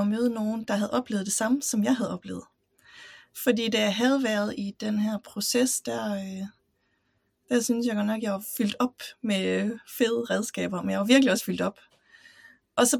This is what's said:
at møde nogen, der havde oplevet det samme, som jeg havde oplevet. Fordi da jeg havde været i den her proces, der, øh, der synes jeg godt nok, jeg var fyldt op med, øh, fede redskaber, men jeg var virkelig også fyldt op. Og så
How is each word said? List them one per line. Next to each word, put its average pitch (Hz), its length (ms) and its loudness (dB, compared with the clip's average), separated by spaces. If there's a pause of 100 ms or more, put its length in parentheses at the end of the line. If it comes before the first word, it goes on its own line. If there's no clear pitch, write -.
at 202 60 2
møde 233 240 2
nogen, 220 340 -4
der 214 100 -2
havde 208 160 0
oplevet 220 360 -2
det 202 80 -2
samme, 247 280 0
som 208 220 0
jeg 247 120 2
havde 220 140 -2
oplevet. 180 340 -10 (1000)
Fordi 226 240 2
da 214 120 0
jeg 208 160 0
havde 262 260 2
været 214 360 0
i 202 220 -6
den 214 180 -2
her 214 200 0
proces, - 640 0
der, 226 340 -4
øh, 196 320 -8 (1000)
der 247 120 2
synes 233 260 0
jeg 226 80 0
godt 208 120 0
nok, 220 160 -2
jeg 208 100 -2
var 196 120 -6 (120)
fyldt 202 220 0
op - 240 -2 (200)
med, 190 420 0
øh, 226 140 -4 (200)
fede 233 320 2
redskaber, 185 520 -2
men 190 80 -2
jeg 190 80 0
var 202 80 0
virkelig 254 260 8
også - 120 -2
fyldt 180 160 -4
op. 185 180 -4 (960)
Og 240 100 6
så 254 140 2